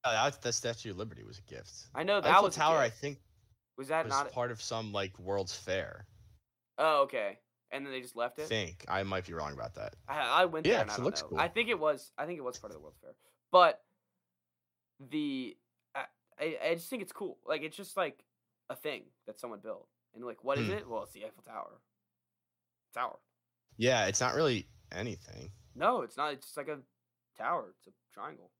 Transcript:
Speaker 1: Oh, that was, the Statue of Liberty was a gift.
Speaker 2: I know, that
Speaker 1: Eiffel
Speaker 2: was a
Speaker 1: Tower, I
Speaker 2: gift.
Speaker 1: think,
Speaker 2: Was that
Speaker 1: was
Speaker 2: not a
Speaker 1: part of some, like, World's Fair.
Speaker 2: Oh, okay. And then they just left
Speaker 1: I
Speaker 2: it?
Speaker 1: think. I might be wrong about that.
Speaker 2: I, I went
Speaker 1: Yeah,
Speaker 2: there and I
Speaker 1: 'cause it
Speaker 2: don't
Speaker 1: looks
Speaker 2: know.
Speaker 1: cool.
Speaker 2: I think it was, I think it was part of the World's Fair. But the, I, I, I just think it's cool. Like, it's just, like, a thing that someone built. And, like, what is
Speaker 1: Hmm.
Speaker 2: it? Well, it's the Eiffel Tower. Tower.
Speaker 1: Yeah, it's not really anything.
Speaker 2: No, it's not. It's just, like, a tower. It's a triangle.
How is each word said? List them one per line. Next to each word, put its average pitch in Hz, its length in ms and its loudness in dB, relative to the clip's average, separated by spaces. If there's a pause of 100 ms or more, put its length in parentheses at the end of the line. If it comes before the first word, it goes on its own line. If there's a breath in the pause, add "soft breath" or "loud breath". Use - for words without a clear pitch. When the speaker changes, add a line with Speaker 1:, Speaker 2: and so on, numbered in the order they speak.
Speaker 1:
Oh, 123 80 2
that 113 140 4
was, 143 120 -2
the 120 140 -2
Statue 113 400 -4
of 90 40 -8
Liberty 110 280 -8
was - 140 -16
a - 40 -20
gift. - 520 -18
Speaker 2:
I 143 80 -2
know, 196 180 4
that 156 180 10
Speaker 1:
Eiffel 208 60 10
Speaker 2:
was 190 120 2
a 160 40 -2
Speaker 1:
Tower, 156 180 6
I 131 120 4
Speaker 2:
gift. - 0 -
Speaker 1:
think, 139 300 -8 (560)
Speaker 2:
Was 135 120 -10
that 160 160 0
Speaker 1:
was 139 160 2
Speaker 2:
not 143 60 0
a 120 40 -8
Speaker 1:
part 123 220 -2
of 110 100 -10
some, 110 300 -4
like, 98 260 -2
World's 95 380 -2
Fair. 95 500 -4 (720)
Speaker 2:
Oh, 151 240 4
okay. 107 380 -2 (300)
And 139 140 -8
then 135 80 -10
they 131 80 -6
just 123 160 -14
left 120 220 -4
Speaker 1:
I - 20 -10
Speaker 2:
it? 139 140 -4
Speaker 1:
think. 87 340 -4
I 95 140 0
might 95 240 -2
be 85 60 -12
wrong 76 200 -6
about 60 220 -10
that. - 220 -10 (120)
Speaker 2:
I, 147 340 4
I - 40 8
went 160 200 -2
Speaker 1:
Yeah, - 20 6
Speaker 2:
there 233 140 4
and 104 80 0
I 104 60 -2
Speaker 1:
'cause - 20 -2
it 123 40 -2
Speaker 2:
don't - 20 -2
Speaker 1:
looks - 180 0
Speaker 2:
know. - 80 -10
Speaker 1:
cool. - 60 -4
Speaker 2:
I 160 120 2
think 220 200 0
it 214 100 0
was, 151 380 0
I 147 100 -4
think 170 120 -6
it 143 40 -10
was 123 140 -6
part 107 140 -14
of 85 60 -12
the 76 40 -16
World's 76 180 -20
Fair. - 160 -20 (360 soft breath)
But 175 340 10 (1160)
the, 135 560 -4 (380)
I, - 120 -4 (320)
I, 156 200 -4 (120)
I 170 40 4
just 170 160 -8
think 240 120 -6
it's 180 100 -12
cool. - 340 -8
Like, 147 160 -2
it's 156 140 -10
just, - 200 -12
like, 175 280 -4 (440)
a 127 80 -8
thing 143 280 -8 (220)
that 107 140 -14
someone 110 200 -10
built. 98 280 -12 (260)
And, 120 100 -14
like, 117 180 -12
what 135 160 0
is 113 100 0
Speaker 1:
Hmm. - 0 -
Speaker 2:
it? 196 200 -4
Well, 110 160 -4
it's - 80 -18
the 101 120 -14
Eiffel - 180 -16
Tower. - 380 -14 (1120)
Tower. 120 240 -4 (580)
Speaker 1:
Yeah, 120 300 4
it's - 140 2
not 127 140 2
really 131 340 2 (240)
anything. 98 600 -10 (220)
Speaker 2:
No, 190 280 2
it's 117 140 -10
not. 147 180 -2
It's 143 120 -18
just, - 100 -14
like, 143 120 -8
a 143 140 -8 (540)
tower. 117 420 -4
It's - 100 -20
a 101 40 -20 (200)
triangle. 107 480 -14